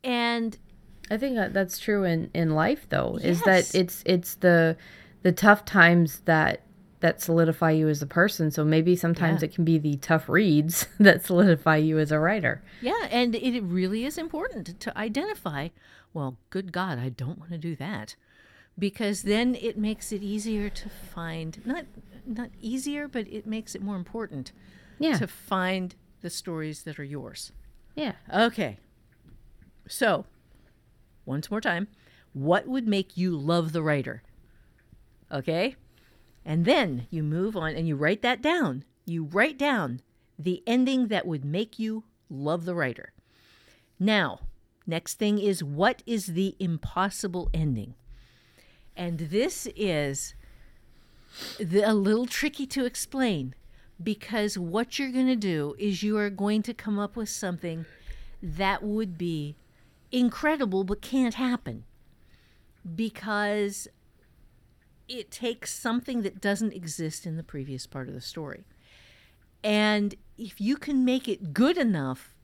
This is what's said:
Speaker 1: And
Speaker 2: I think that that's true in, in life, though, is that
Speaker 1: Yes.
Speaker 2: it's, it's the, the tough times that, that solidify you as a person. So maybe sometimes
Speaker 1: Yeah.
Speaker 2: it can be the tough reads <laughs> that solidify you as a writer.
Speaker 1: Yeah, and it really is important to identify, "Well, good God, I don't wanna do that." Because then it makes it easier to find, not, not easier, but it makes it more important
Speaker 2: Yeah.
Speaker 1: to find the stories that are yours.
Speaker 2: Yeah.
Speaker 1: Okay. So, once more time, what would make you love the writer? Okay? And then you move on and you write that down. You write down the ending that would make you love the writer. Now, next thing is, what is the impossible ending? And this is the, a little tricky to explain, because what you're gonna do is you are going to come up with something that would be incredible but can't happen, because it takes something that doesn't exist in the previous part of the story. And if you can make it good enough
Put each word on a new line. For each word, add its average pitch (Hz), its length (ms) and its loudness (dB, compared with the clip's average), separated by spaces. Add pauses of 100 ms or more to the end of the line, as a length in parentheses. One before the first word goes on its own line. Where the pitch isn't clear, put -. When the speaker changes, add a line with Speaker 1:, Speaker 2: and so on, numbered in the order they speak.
Speaker 1:
And 233 540 -2 (520)
Speaker 2:
I 208 60 0
think 254 220 -2
that 202 160 0
that's 190 260 0
true 202 240 2
in, 165 300 2
in 165 220 2
life, 208 340 2
though, - 320 0
is 175 220 2
that 190 160 8
Speaker 1:
Yes. - 160 0
Speaker 2:
it's, 180 300 0
it's 180 300 2
the, 165 400 6 (460)
the 180 100 6
tough 202 320 6
times 170 640 6
that, 160 380 4 (360)
that - 220 2
solidify 165 500 4
you 156 160 4
as 151 140 2
a 147 40 -4
person. 170 460 2
So 151 140 0
maybe 160 320 6
sometimes 170 440 2
Speaker 1:
Yeah. 165 60 2
Speaker 2:
it - 80 -6
can 175 80 2
be 160 140 6
the 151 180 0
tough 160 320 0
reads 165 680 4
<laughs> - 60 -20
that 190 260 10
solidify 170 520 6
you 156 200 4
as 151 140 2
a 151 80 4
writer. 165 420 0 (200)
Speaker 1:
Yeah, 392 280 -2
and 240 260 2
it 247 280 -2
really 185 400 0
is 302 140 -4
important 311 640 -8
to - 160 -8
identify, 220 720 -4 (440)
"Well, 135 240 -6 (120)
good 185 240 -8
God, 180 260 -4
I 127 80 -4
don't 131 320 -8
wanna 170 180 -12
do 160 200 -6
that." 143 400 -10 (600)
Because 202 460 -4
then 233 320 2
it 226 220 -6
makes 214 360 -4
it 196 80 -6
easier 208 480 -4
to - 200 -10
find, 165 760 -10
not, 285 200 -4 (400)
not 233 240 -8 (120)
easier, 277 480 -6
but 226 180 -6
it - 180 -12
makes 220 300 -8
it 190 60 -10
more 196 160 -6
important 175 560 -8 (460)
Speaker 2:
Yeah. 294 180 2
Speaker 1:
to 190 100 -2
find 185 680 -2 (260)
the 175 80 -8
stories 156 540 -8
that 151 140 -12
are 151 60 -10
yours. 139 480 -12 (440)
Speaker 2:
Yeah. - 180 -4 (200)
Speaker 1:
Okay. 190 440 2 (1120)
So, 202 380 2 (1000)
once 143 260 -6
more 208 80 -2
time, 175 280 -2 (440)
what 151 360 2
would 254 200 -2
make 196 300 0
you 180 200 0
love 160 360 0
the 165 100 -2
writer? 143 400 -2 (1080)
Okay? 165 440 -2 (680)
And 160 180 0
then 175 460 2
you 165 120 -4
move 180 360 -2
on 156 180 -4
and 165 100 -4
you 151 120 0
write 165 240 2
that 240 200 0
down. 254 440 0 (200)
You 165 200 -4
write 226 320 0
down 214 420 0 (380)
the 175 280 -4
ending 254 420 2
that 202 200 0
would 151 160 -4
make 175 360 -4
you 220 260 -4 (240)
love 151 340 -4
the 175 120 -4
writer. 135 360 -4 (880)
Now, 185 400 2 (480)
next 165 280 -6
thing 208 220 2
is, 196 260 0
what 165 420 0
is 220 220 -4
the 185 320 -2
impossible 180 920 -4
ending? 123 420 -2 (1000)
And 175 240 -6
this 196 460 -2 (120)
is 147 560 -2 (1300)
the, 202 300 4
a 220 40 6
little 214 320 4
tricky 285 420 -4
to 269 180 -2
explain, 220 720 -2 (460)
because 208 560 -2
what 180 420 -4
you're 269 120 -4
gonna 254 260 2
do 160 420 0
is 202 240 -2
you 208 140 0
are 208 120 0
going 202 340 0
to 240 100 -6
come 208 260 -4
up 202 160 -6
with 220 140 -6
something 170 560 -6 (580)
that 185 400 -2
would 208 340 -4
be 156 380 -4 (560)
incredible 247 720 0
but 190 180 -4
can't 247 340 0
happen, 226 480 -4 (1120)
because 208 920 -2 (1200)
it 247 240 -12
takes - 420 -6
something 240 480 -2
that 190 200 -6
doesn't 202 320 0
exist 165 520 -8
in 160 100 -6
the 165 80 -8
previous 135 440 -10
part 131 200 -10
of 143 60 -12
the 127 80 -12
story. - 420 -12 (1000)
And 208 520 2 (220)
if 208 240 -12
you 254 160 0
can 277 260 0
make 254 240 2
it 180 260 -4
good 294 240 4
enough 156 680 -2